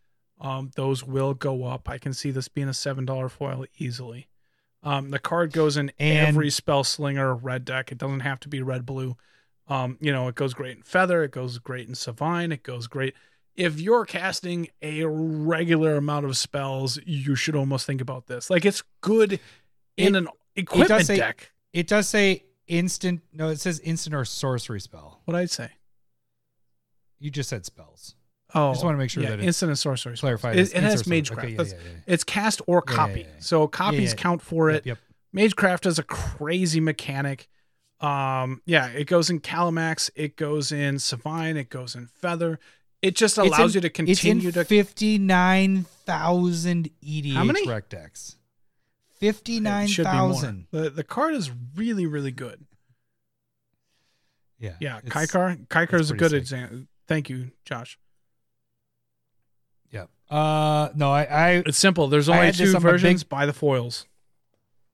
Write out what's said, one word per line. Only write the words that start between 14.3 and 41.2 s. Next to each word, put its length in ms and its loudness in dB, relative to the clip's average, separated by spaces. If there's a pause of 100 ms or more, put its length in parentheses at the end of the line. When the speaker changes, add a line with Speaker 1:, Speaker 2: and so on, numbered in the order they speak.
Speaker 1:
a 240 -4
regular 880 0
amount 300 -2
of 120 -4
spells, 680 -4
you 300 -2
should 200 -2
almost 300 0
think 160 -4
about 260 -10
this. 220 -8
Like, 160 2
it's 180 0 (180)
good 380 2 (560)
in 200 4
Speaker 2:
It, 20 4
Speaker 1:
an 100 0 (280)
Speaker 2:
it 80 -4
Speaker 1:
equipment 260 4
Speaker 2:
does 180 6
say, 100 2
Speaker 1:
deck. 340 -4 (220)
Speaker 2:
it 140 -2
does 200 2
say 360 2 (260)
instant, 520 -2 (120)
no, 160 -4
it 100 -4
says 220 -4
instant 340 -4
or 80 -2
sorcery 560 -4
spell. 460 -18
Speaker 1:
What'd 160 -2
I 40 0
say? 260 -6 (1500)
Speaker 2:
You 100 -10
just 200 -6
said 160 -8
spells. 500 -20 (400)
Speaker 1:
Oh, 180 4
Speaker 2:
Just 100 -2
wanna 140 0
make 140 0
sure 100 -4
Speaker 1:
yeah, 100 0
Speaker 2:
that 80 -4
it's 80 0
Speaker 1:
instant 240 0
and 80 -2
sorcery 380 -4
spells. 40 -10
Speaker 2:
clarified 360 0
Speaker 1:
It, 40 8
Speaker 2:
as 120 0
Speaker 1:
it 100 0
has 100 4 (140)
Speaker 2:
instant 40 -2
or 40 4
Speaker 1:
Magecraft. 120 0
Speaker 2:
sorcery. 200 -8
Okay, 100 -8
Speaker 1:
That's, 160 -2
Speaker 2:
yeah, 100 -16
yeah, 60 -18 (180)
yeah. 60 2
Speaker 1:
it's 100 2
cast 420 -2
or 220 4
Speaker 2:
Yeah, 40 -6
yeah, 60 0
Speaker 1:
copy. 220 0
Speaker 2:
yeah, 60 -10 (100)
yeah. 60 -20
Speaker 1:
So 220 2
Speaker 2:
Yeah, 80 2
Speaker 1:
copies 400 0
Speaker 2:
yeah. 40 -6
Speaker 1:
count 260 -2
for 300 2
Speaker 2:
Yep, 80 2
Speaker 1:
it. 80 -8
Speaker 2:
yep. 100 -6 (380)
Speaker 1:
Magecraft 500 2
is 140 2
a 40 -2
crazy 760 -2
mechanic. 680 -2 (520)
Um, 640 -2
yeah, 220 4
it 180 -6
goes 240 2
in 120 -2
Calamax, 720 -2
it 220 -8
goes 340 -2
in 240 -2
Savine, 600 -4